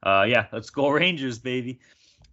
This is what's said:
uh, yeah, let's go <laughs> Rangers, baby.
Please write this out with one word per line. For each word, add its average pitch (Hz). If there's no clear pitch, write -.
uh, 98
yeah, 120
let's 110
go 143
<laughs> -
Rangers, 143
baby. 127